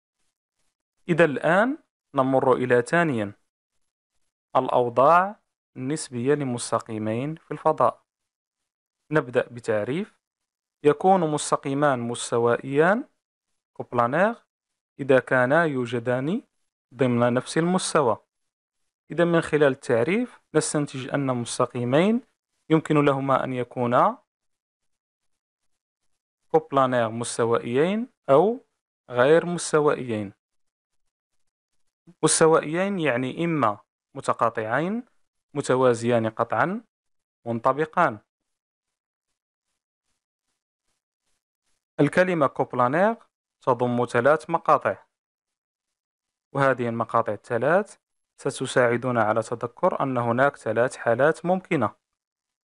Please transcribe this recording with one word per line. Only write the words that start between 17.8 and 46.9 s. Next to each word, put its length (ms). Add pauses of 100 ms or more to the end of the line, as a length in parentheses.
إذا 140
من 160
خلال 300
التعريف 680 (140)
نستنتج 580
أن 120
مستقيمين 960 (480)
يمكن 360
لهما 380
أن 100
يكونا 720 (2250)
كوبلانير 580
مستوائيين 1000 (220)
أو 360 (440)
غير 360
مستوائيين. 880 (1900)
مستوائيين 760
يعني 460
إما 340 (340)
متقاطعين، 920 (480)
متوازيان 760
قطعًا، 520 (640)
منطبقان. 760 (3750)
الكلمة 480
كوبلانير 680 (460)
تضم 440
ثلاث 440
مقاطع، 560 (1500)
وهذه 380
المقاطع 440